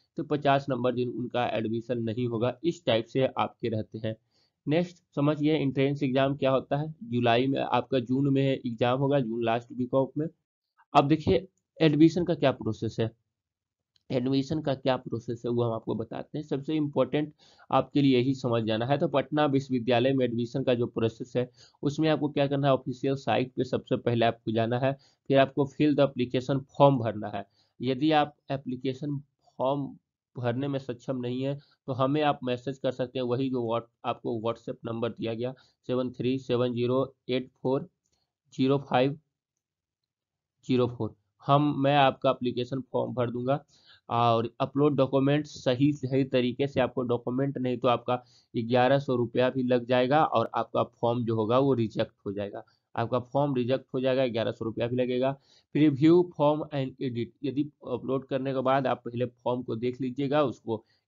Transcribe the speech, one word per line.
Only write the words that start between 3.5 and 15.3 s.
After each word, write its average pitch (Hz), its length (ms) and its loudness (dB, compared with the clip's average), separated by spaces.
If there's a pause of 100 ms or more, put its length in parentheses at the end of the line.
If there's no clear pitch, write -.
रहते 110 280 -6
हैं। 110 180 -6 (520)
Next 175 360 -2 (120)
समझिए 147 380 2
entrance 139 500 0
exam 135 320 2
क्या 135 160 0
होता 135 260 0
है। 156 260 -6
जुलाई 123 440 2
में 135 120 0
आपका, 123 400 0
जून 135 340 0
में 135 320 2
exam 123 340 0
होगा, 143 200 2
जून 117 240 -2
last 117 280 -2
week 123 220 -4
of 135 240 0
में। 151 100 -2 (680)
अब 143 120 6
देखिए 156 400 2 (340)
admission 160 440 6
का 165 100 0
क्या 139 160 2
process 113 480 -6
है। 113 120 0 (960)
एडमिशन 135 520 0
का 147 140 -2
क्या 131 220 0
प्रोसेस 120 480 -8